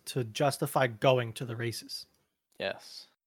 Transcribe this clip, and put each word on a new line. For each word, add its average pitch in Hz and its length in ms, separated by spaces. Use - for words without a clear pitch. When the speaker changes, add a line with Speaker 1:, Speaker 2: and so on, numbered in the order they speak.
Speaker 1:
to 127 180
justify 135 640
going 120 480
to 139 100
the 113 120
races. - 500
Speaker 2:
Yes. - 500